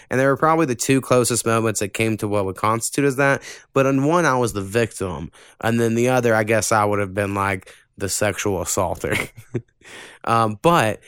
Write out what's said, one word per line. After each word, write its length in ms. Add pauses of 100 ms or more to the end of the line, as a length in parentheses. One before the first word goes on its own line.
And 120
they 60
were 100
probably 300
the 100
two 240
closest 440
moments 360
that 140
came 240
to 100
what 160
would 100
constitute 520
as 100
that. 260 (300)
But 140
in 180
one, 220
I 100
was 160
the 80
victim. 720 (300)
And 180
then 160
the 140
other, 240
I 100
guess 260
I 140
would 160
have 140
been, 200
like, 400 (240)
the 120
sexual 500
assaulter. 560 (380)
<laughs> 80 (600)
Um, 380
but 460